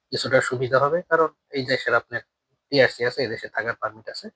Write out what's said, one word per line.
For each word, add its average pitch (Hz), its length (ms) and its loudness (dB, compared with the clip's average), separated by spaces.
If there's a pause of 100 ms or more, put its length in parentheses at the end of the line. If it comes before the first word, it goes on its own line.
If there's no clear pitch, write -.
কিছুটা 131 280 0 (120)
সুবিধা 131 340 0
হবে, 147 140 0 (120)
কারণ 165 200 4 (280)
এই 135 140 -2
দেশের 123 300 0
আপনার 117 200 -8 (460)
টিআরসি 127 420 4
আছে, - 160 -10
এই 107 80 -4
দেশে 110 220 -12
থাকার 113 260 -4
পারমিট 110 320 -10
আছে - 220 -14